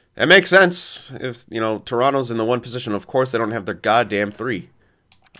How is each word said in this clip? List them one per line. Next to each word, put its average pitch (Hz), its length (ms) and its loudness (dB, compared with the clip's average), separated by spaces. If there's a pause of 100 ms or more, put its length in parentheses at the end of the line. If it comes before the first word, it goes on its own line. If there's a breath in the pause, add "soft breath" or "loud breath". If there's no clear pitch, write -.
(140 loud breath)
That 143 140 -2
makes 185 220 6
sense. 180 420 4 (220)
If, 127 340 -12
you 113 120 -6
know, 110 180 -2
Toronto's 131 520 0
in 117 60 -4
the 113 80 0
one 120 160 0
position, 117 320 -8
of 98 140 -6
course 131 260 -2
they 117 60 0
don't 113 120 -2
have 104 140 -6
their 90 100 -6
goddamn 104 560 0
three. 104 400 -8 (680)